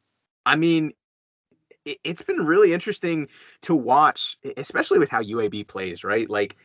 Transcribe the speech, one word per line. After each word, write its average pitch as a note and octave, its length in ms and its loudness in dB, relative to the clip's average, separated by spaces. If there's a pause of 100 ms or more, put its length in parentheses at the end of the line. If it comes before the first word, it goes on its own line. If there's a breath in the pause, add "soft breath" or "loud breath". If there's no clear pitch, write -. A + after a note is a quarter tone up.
(440)
I C3+ 120 2
mean, D#3+ 380 2 (920)
it, - 180 -12
it's E3+ 200 -10
been E4+ 240 -2
really F3 260 6
interesting E3+ 540 -4 (340 soft breath)
to E3+ 140 0
watch, C3+ 680 2
e-, C3+ 140 -10
especially A#3 400 -2
with C#3+ 120 2
how A#2 100 -2
U A2+ 200 -4
A G#2+ 100 0
B G#2 140 -8
plays, F#2 400 -10
right? G#2+ 240 -2
Like, G2+ 380 -4